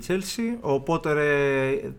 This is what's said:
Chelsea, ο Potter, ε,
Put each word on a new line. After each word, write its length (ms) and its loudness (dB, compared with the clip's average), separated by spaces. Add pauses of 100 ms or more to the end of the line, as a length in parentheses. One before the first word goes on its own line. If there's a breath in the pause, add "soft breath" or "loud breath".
Chelsea, 640 -2
ο 160 2
Potter, 280 0
ε, 840 2